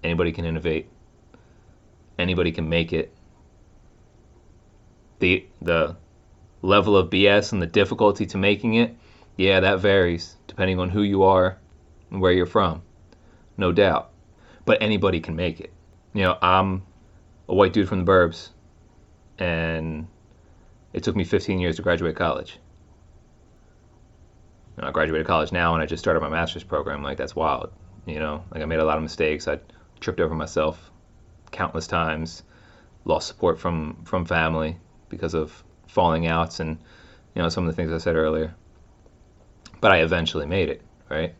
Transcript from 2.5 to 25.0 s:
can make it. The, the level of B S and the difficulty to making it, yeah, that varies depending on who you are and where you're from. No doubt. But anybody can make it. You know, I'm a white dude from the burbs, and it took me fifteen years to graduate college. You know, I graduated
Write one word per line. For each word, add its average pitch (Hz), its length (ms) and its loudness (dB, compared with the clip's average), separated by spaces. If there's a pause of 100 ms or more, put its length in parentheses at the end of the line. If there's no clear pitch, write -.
can 80 180 -4
make 82 240 0
it. - 200 -4 (2000)
The, 92 260 2 (160)
the 82 360 0 (640)
level 98 340 4
of 90 140 4
B 98 180 4
S 101 240 4
and 98 100 -2
the 82 60 -2
difficulty 101 600 2
to - 100 -8
making 104 380 0
it, 117 200 2 (400)
yeah, 95 240 4
that 95 200 2
varies 92 580 2 (100)
depending 92 320 -2
on 90 100 -2
who 101 120 0
you 101 220 2
are 92 340 4 (540)
and 98 100 -6
where 92 100 4
you're 90 140 4
from. 87 380 0 (760)
No 92 140 2
doubt. 87 400 2 (540)
But 113 160 4
anybody 98 380 2
can 80 160 -8
make 85 240 -4
it. - 140 -16 (400)
You 101 100 0
know, 90 180 2
I'm 95 420 2 (640)
a 90 80 -2
white 92 180 4
dude 98 160 2
from 92 140 -2
the 95 80 2
burbs, 87 380 2 (880)
and 82 680 -4 (840)
it - 120 -8
took 98 120 -4
me 98 80 0
fifteen 92 360 -2
years 85 180 0
to 85 40 -10
graduate 82 340 0
college. - 440 -4 (2250)
You - 60 -10
know, 69 60 -6
I - 20 -10
graduated 78 340 -2